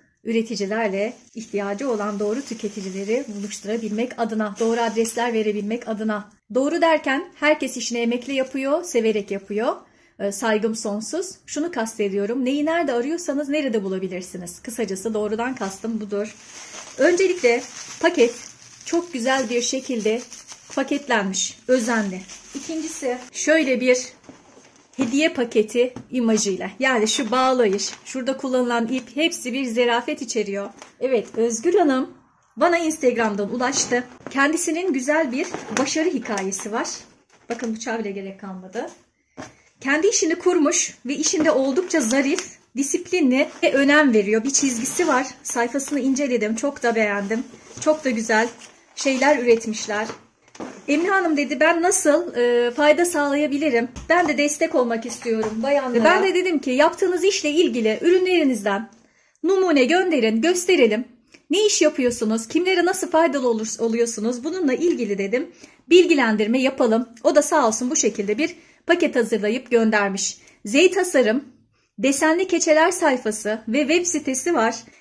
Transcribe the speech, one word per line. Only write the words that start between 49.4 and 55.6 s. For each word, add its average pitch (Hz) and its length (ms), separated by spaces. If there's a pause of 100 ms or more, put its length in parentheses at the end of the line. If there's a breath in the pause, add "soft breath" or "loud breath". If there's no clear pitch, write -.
"Emine 320 220
Hanım," 349 280
dedi, 277 220
"ben 330 220
nasıl, 349 540
e, 240 360
fayda 302 340
sağlayabilirim? 285 840 (200)
Ben 339 180
de 302 100
destek 294 380
olmak 233 300
istiyorum 220 460 (120)